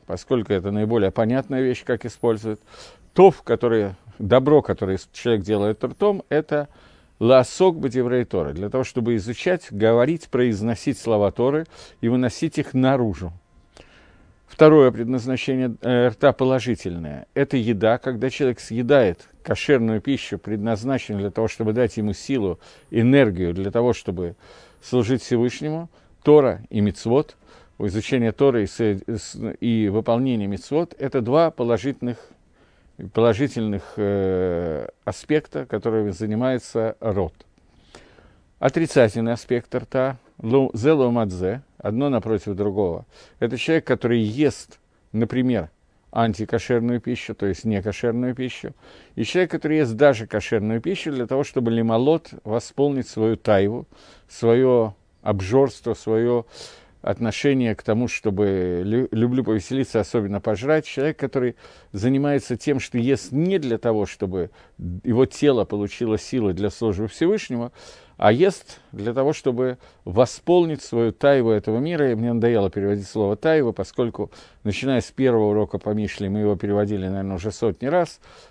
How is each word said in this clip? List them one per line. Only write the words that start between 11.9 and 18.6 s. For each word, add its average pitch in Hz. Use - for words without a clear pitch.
и 117
выносить 127
их -
наружу. 120
Второе 151
предназначение, 123
э, 123
рта 123
положительное. 98
Это 139
еда, 110
когда 127
человек 127
съедает 117